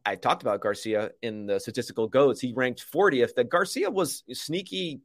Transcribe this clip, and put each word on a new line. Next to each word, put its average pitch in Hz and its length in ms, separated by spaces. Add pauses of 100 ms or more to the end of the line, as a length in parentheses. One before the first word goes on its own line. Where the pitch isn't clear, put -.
I 98 100
talked 135 260
about 104 180
Garcia 107 500 (120)
in 107 240
the 101 120
statistical 113 480
goats. 131 340
He 123 120
ranked 123 300
fortieth. 143 520
That 123 140
Garcia 196 420
was 190 320 (100)
sneaky 170 720